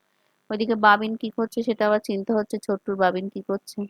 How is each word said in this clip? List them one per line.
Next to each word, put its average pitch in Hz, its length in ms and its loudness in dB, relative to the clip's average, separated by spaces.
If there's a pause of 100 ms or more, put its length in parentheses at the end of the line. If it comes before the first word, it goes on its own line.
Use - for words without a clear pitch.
(500)
ওইদিকে 220 240 0
বাবিন 214 420 4
কি 226 140 -6
করছে 226 320 -4
সেটা 226 240 -2
আবার 214 140 2
চিন্তা 196 340 -4
হচ্ছে, 214 240 -2
ছোট্টুর 196 380 -4
বাবিন 185 320 2
কি 196 140 -10
করছে। - 360 -6 (120)